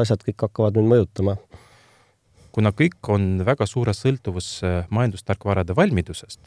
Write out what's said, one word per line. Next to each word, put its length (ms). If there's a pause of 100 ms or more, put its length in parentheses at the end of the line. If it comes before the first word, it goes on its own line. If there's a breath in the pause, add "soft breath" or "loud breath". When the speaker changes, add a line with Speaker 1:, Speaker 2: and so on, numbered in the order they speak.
Speaker 1:
asjad 240
kõik 200
hakkavad 280
mind 160
mõjutama? 440 (1160 soft breath)
Speaker 2:
Kuna 200
kõik 400
on 320
väga 240
suures 320
sõltuvus, 640
äh, 240
majandustarkvarade 880
valmidusest, 720